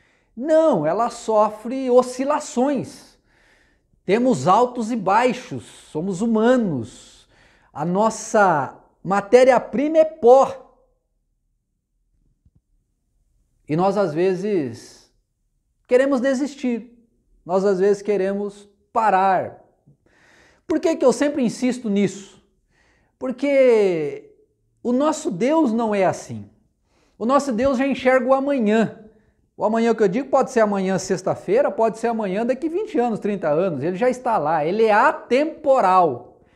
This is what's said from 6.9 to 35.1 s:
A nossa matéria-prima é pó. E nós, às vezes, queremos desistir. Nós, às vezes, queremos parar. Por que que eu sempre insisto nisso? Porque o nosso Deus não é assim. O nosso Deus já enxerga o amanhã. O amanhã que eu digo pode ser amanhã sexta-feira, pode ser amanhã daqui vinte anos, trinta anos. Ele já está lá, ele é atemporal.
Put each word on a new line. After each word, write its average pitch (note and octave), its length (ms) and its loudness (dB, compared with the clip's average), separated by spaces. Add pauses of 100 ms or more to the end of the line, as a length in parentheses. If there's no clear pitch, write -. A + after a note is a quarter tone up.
A D3+ 140 -8
nossa F#3+ 920 0 (240)
matéria-prima B3 1000 2
é D#4 60 6
pó. C4 680 2 (3000)
E D3 80 -2
nós, F#3+ 220 0
às F#3 160 -2
vezes, F3 960 -4 (800)
queremos C4 320 2
desistir. B3+ 720 -4 (540)
Nós, F#3 180 -2
às G3 160 2
vezes, G3+ 220 2
queremos G3+ 680 -4 (240)
parar. F#3+ 720 0 (1040)
Por D#4 120 -2
que E4 180 0
que E4 80 -2
eu B3 80 6
sempre C#4+ 300 -2
insisto A#3+ 460 -4
nisso? - 540 -4 (760)
Porque A#3 1120 0 (520)
o A#3 80 -2
nosso D4 400 -2
Deus B3+ 400 0
não A3 240 -2
é G3 80 0
assim. A#2 460 -4 (680)
O G#3+ 80 -8
nosso C#4 260 0
Deus B3 260 0
já C4+ 100 -2
enxerga B3+ 400 0
o C4 60 4
amanhã. B3 680 0 (560)
O - 60 -4
amanhã A3+ 320 0
que A3+ 80 0
eu G#3 60 4
digo B3+ 200 -4
pode C4 220 0
ser A#3 80 0
amanhã G3 400 0
sexta-feira, F#3 720 -2
pode A3 260 -2
ser A#3 100 -4
amanhã A3 380 -4
daqui C4 220 -4
vinte E4+ 320 -4
anos, A#3+ 200 -2
trinta G3+ 280 -4
anos. D3+ 360 0
Ele F3+ 120 -4
já A#3+ 140 0
está A#3+ 280 -2
lá, D3+ 280 -2
ele G#3 180 0
é A3 80 4
atemporal. A#3+ 1500 2 (140)